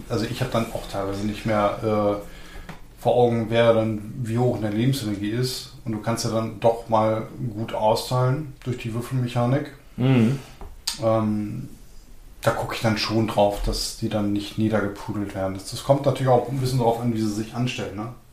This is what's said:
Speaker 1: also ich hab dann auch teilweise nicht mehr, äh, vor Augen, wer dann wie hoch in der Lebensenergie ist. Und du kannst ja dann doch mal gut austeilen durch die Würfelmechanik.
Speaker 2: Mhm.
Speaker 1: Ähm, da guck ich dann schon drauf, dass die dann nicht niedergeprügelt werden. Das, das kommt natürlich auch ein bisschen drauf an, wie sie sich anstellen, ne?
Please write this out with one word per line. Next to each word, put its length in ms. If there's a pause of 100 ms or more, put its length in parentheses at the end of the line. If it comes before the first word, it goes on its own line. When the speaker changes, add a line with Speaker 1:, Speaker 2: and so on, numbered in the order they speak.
Speaker 1:
also 160
ich 160
hab 100
dann 220
auch 180
teilweise 360
nicht 180
mehr, 340 (440)
äh, 800
vor 140
Augen, 340
wer 240
dann 360 (120)
wie 160
hoch 180
in 60
der 80
Lebensenergie 600
ist. 440 (100)
Und 80
du 80
kannst 240
ja 60
dann 280
doch 300
mal 380 (280)
gut 200
austeilen 800 (100)
durch 140
die 160
Würfelmechanik. 800 (260)
Speaker 2:
Mhm. 400 (680)
Speaker 1:
Ähm, 640 (760)
da 60
guck 240
ich 60
dann 180
schon 300
drauf, 360
dass 340
die 100
dann 240
nicht 260
niedergeprügelt 800
werden. 180
Das, 160
das 140
kommt 220
natürlich 220
auch 200
ein 100
bisschen 220
drauf 200
an, 140
wie 60
sie 120
sich 220
anstellen, 400
ne? 140 (240)